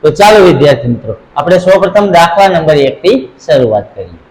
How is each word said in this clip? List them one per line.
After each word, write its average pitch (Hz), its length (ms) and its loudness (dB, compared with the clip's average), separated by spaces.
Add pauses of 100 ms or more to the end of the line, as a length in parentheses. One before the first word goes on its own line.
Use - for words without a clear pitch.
તો 151 80 2
ચાલો 208 340 2
વિદ્યાર્થી 143 420 0
મિત્રો, 113 260 -6 (220)
આપણે 175 240 -2
સૌપ્રથમ 190 520 0
દાખલા 170 360 2
નંબર 160 280 0
એક 135 260 0
થી 247 280 -2 (100)
શરૂઆત 117 560 -2
કરીએ. 85 240 -16 (120)